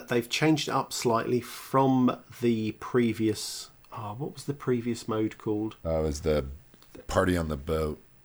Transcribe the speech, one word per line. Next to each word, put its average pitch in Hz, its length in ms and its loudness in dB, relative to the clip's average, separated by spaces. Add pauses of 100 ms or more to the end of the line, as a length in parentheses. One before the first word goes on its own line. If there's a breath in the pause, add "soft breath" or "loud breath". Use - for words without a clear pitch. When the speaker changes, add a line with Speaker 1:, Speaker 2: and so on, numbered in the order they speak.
Speaker 1:
they've 120 180 0
changed 151 400 2
it 127 40 -4
up 131 200 -2
slightly 120 500 2
from 131 760 2 (240)
the 110 320 2
previous. 110 960 0 (260)
Oh, 107 220 -10
what 143 160 -8
was - 120 -16
the 143 80 -2
previous 120 540 -2
mode 110 300 0
called? 107 380 -4 (100)
Speaker 2:
Oh, 80 140 0
it 78 40 2
was 76 180 -2
the 76 240 2 (640)
party 92 300 2
on 82 100 -2
the 76 100 -2
boat. 78 420 -2 (260)